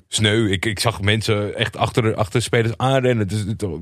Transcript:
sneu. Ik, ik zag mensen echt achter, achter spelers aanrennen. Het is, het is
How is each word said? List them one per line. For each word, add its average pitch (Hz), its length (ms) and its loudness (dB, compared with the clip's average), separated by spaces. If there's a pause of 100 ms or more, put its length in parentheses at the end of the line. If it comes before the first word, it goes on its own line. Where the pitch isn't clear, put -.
sneu. 107 440 2
Ik, 92 140 -2
ik 107 140 -2
zag 110 220 -2
mensen 104 540 0
echt 110 220 -4
achter, 110 380 0
achter 113 260 0
spelers 113 360 0
aanrennen. 127 500 2
Het 90 80 -6
is, 107 80 0
het 95 200 -4
is 101 60 -4 (120)